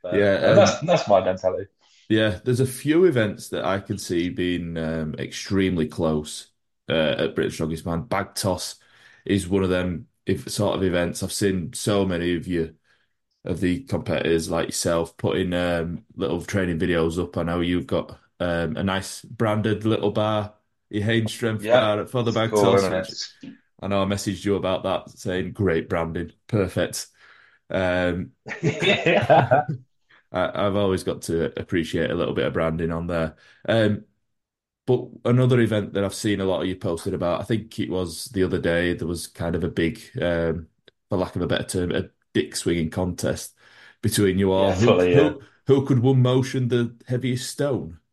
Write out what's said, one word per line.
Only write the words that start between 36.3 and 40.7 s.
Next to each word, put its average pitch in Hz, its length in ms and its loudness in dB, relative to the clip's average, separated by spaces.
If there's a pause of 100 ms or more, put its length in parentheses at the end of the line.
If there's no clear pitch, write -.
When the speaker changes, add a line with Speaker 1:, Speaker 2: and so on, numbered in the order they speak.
Speaker 2:
a 95 40 0
lot 90 160 0
of 90 60 -2
you 92 80 -4
posted 92 380 -4
about, 87 280 -2
I - 40 -8
think - 340 -4
it - 100 -4
was 90 380 -6
the 185 160 0
other 175 160 0
day, 87 340 0
there 85 140 -6
was 82 200 -6
kind 85 280 -4
of 82 80 -2
a 85 60 -2
big, 85 320 -2 (200)
um, 85 460 -2 (420)